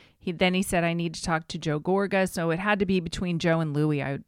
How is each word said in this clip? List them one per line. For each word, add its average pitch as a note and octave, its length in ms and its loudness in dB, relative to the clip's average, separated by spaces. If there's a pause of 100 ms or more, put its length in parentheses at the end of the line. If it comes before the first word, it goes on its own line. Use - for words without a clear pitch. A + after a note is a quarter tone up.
(180)
He, - 140 -6
then F3+ 220 2
he F#3 80 2
said, F#3 200 0
"I E3+ 100 0
need E3+ 220 -2
to - 80 -10
talk E3 260 -2
to F3 100 -8
Joe D3+ 200 -2
Gorga." F#3+ 500 0
So E3 220 -2
it D#3+ 80 0
had G#3 220 0
to G3+ 60 2
be F#3 140 2
between E3+ 380 -4
Joe E3 220 4
and D#3 140 -2
Louis, D3+ 280 2
I C#3 100 -4
would C#3 160 -8